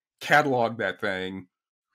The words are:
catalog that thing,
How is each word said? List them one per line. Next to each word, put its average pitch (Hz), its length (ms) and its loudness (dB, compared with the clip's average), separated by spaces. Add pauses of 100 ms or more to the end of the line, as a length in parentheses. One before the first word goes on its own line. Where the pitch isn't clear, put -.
(200)
catalog 123 580 2
that 95 220 -4
thing, 95 460 -4 (480)